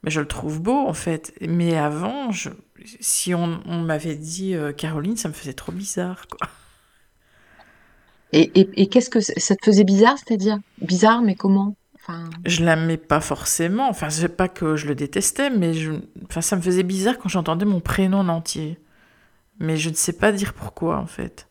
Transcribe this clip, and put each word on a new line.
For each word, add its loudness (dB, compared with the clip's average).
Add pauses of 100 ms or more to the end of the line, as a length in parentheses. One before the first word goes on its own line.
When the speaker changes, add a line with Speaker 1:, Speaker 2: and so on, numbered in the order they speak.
Speaker 1:
mais -4
je -2
le -2
trouve -6
beau, 0
en -2
fait. -6
Mais 0
avant, -2
je, -6 (500)
si -2
on, -2
on -4
m'avait -2
dit, -6
euh, -4
Caroline, -4
ça -6
me -6
faisait -12
trop -12
bizarre, -8
quoi. -10 (1900)
Speaker 2:
Et, 6
et, 8 (100)
et 6
qu'est-ce 4
que 2
c-, -4
ça 2
te -12
faisait 8
bizarre, 6
c'est-à-dire 0 (220)
bizarre, 4
mais 2
comment ? 2 (200)
Enfin -14 (160)
Speaker 1:
Je 2
l'aimais 4
pas 0
forcément. -2
Enfin, -6
c'est -2
pas 0
que -2
je -4
le 0
détestais, -2
mais 2
je... -4 (340)
enfin, -6
ça -2
me -2
faisait 2
bizarre 0
quand -6
j'entendais 0
mon 2
prénom 0
en 0
entier. -4 (840)
Mais 0
je -2
ne -8
sais -2
pas 2
dire -4
pourquoi, -4
en -4
fait. -12